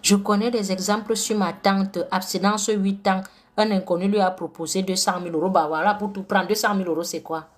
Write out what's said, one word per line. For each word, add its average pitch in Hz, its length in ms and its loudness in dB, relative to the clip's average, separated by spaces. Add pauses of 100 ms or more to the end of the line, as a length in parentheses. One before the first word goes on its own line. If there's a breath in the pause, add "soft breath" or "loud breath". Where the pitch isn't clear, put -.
Je - 160 4
connais 208 340 0
des 202 220 -2
exemples 208 420 -2
sur 214 240 -2
ma 180 140 0
tante. 196 460 0 (120)
Abstinence 196 640 0
huit 196 320 0
ans. 190 140 2 (360 loud breath)
Un 214 140 2
inconnu 185 380 0
lui 208 120 2
a 185 100 4
proposé 170 520 -4
deux 185 140 -2
cent 185 240 0
mille 170 140 -8
euros. 165 160 0
Bah 165 180 4
voilà, 165 260 2
pour 202 180 -6
tout 196 120 -8
prendre, 190 240 0
deux 214 80 2
cent 208 180 0
mille 190 140 0
euros, 165 160 0
c'est 165 180 -8
quoi ? 160 240 -8 (120)